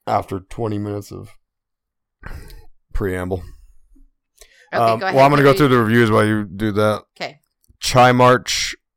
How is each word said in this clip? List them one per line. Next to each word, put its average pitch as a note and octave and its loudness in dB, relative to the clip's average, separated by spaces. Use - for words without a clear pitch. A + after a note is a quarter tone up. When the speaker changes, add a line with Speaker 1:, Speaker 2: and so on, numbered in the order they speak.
Speaker 1:
After G2 -6
twenty G#2+ -10
minutes G#2 -10
of G2 -18
preamble. F#2 -4
Speaker 2:
Okay, A#2 -2
Speaker 1:
Um, A2+ 0
Speaker 2:
go A#2 -8
ahead. C#3 -4
Speaker 1:
well, C3+ 6
I'm C#3+ 4
gonna C#3+ 2
go C#3+ 6
Speaker 2:
Read. C3 4
Speaker 1:
through C#3+ 2
the B2+ 4
reviews A2+ 2
while A2 2
you G#2+ -2
do G2+ -6
that. G#2+ -2
Speaker 2:
Okay. C#3+ -14
Speaker 1:
Chi B2 4
March. B2 2